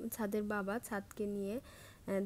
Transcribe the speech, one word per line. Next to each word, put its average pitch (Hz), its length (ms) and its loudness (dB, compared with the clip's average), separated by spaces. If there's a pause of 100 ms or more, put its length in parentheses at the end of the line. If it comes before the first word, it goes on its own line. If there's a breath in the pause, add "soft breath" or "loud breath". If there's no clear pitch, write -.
(160)
ছাদের 214 280 2 (100)
বাবা 202 220 2 (120)
ছাদকে 208 380 -2 (100)
নিয়ে, 202 240 0
আহ, - 680 -2